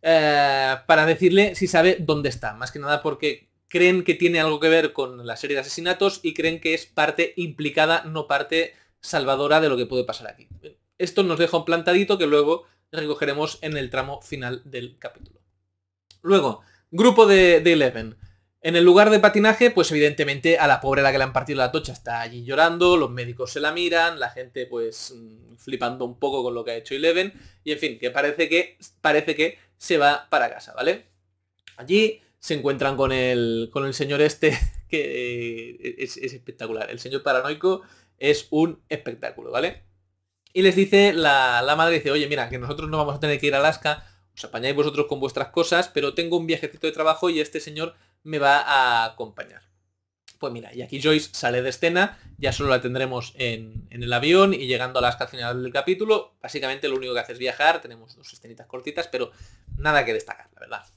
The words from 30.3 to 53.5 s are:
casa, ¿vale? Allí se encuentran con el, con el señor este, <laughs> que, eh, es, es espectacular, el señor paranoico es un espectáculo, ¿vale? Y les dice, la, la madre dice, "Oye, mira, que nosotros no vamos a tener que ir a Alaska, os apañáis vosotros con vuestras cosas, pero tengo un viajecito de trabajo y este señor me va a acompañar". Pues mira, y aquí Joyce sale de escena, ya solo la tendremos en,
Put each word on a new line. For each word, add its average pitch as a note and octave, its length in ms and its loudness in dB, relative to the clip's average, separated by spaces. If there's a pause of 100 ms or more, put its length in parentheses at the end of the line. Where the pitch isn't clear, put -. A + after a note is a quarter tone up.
casa, - 240 -20
¿vale? E3+ 320 -4 (680)
Allí G#3 440 0 (200)
se - 140 -6
encuentran C#3 420 -2
con C3 160 0
el, A#2+ 600 -2
con C3+ 140 -4
el C3+ 80 -6
señor C#3+ 280 -4
este, D3+ 360 0 (140)
<laughs> - 160 -14
que, A#2+ 840 -6
eh, A#2+ 280 -12
es, C3 180 -12
es B2+ 160 -10
espectacular, A2+ 580 -12
el B2 80 -14
señor C3 240 -10
paranoico D3+ 600 -2 (360)
es D3 320 0
un D#3+ 380 0
espectáculo, - 640 -10
¿vale? D3+ 320 -4 (680)
Y F#3 100 0
les F#3 120 6
dice, G3 380 4
la, C3+ 500 2
la C#3+ 140 0
madre E3 180 2
dice, D3 160 -2
"Oye, D3 160 0
mira, C3+ 220 -4
que B2+ 100 -10
nosotros C#3+ 320 -10
no D#3 80 -4
vamos D3 160 -2
a C#3 60 -10
tener D3 180 -2
que D3 80 -4
ir C#3+ 80 0
a C3+ 40 2
Alaska, D3+ 460 0 (300)
os - 100 -18
apañáis B2+ 300 -6
vosotros D3 320 0
con C#3 140 -6
vuestras C3+ 300 -4
cosas, E3+ 380 0
pero C#3 260 -4
tengo E3+ 220 -2
un E3 100 -2
viajecito D#3+ 420 -6
de D3+ 40 -4
trabajo D#3 380 0
y D#3+ 100 -2
este D3+ 200 -6
señor D#3 340 -10 (300)
me D#3 140 -8
va C#3+ 220 4
a B2 440 2
acompañar". - 580 -14 (760)
Pues C3+ 140 -8
mira, A#2 220 -16
y A#2+ 80 -12
aquí C#3 200 -10
Joyce D3+ 300 2
sale B2 300 -2
de C3 80 -4
escena, F3 480 -2 (180)
ya C3+ 160 -4
solo C#3+ 180 -4
la B2+ 100 2
tendremos B2+ 560 -6
en, A2+ 540 -8